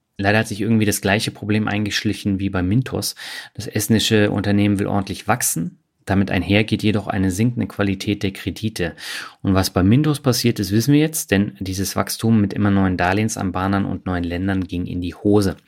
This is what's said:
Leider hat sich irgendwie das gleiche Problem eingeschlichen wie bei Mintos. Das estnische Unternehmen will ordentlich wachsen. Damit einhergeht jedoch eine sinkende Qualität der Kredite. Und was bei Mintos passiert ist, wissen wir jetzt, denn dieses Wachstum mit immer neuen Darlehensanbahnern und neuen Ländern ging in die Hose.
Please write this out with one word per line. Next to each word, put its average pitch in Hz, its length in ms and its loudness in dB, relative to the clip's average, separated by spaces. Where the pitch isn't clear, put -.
Leider 101 220 2
hat 110 100 -2
sich 101 120 -6
irgendwie 110 260 2
das 101 140 0
gleiche 101 320 0
Problem 107 360 -2
eingeschlichen 101 680 -2
wie 98 120 -2
bei 95 120 -2
Mintos. 98 520 0
Das - 120 -10
estnische 107 640 2
Unternehmen 101 480 2
will 98 80 0
ordentlich 98 420 -4
wachsen. 165 500 -2
Damit 98 240 2
einhergeht 101 520 2
jedoch 101 240 0
eine 95 240 0
sinkende 113 360 0
Qualität 98 560 -2
der 95 100 -2
Kredite. 92 640 -6
Und 98 120 2
was 95 160 2
bei 92 120 2
Mintos 139 380 4
passiert 120 380 0
ist, 98 140 -2
wissen 113 220 4
wir 147 60 6
jetzt, 156 300 -2
denn 101 300 2
dieses 95 360 -4
Wachstum 113 440 2
mit 101 120 0
immer 101 180 0
neuen 95 260 2
Darlehensanbahnern 98 880 0
und 95 220 -6
neuen 87 180 -2
Ländern 92 400 -2
ging 87 220 -6
in 90 160 -6
die 87 120 -6
Hose. 101 420 2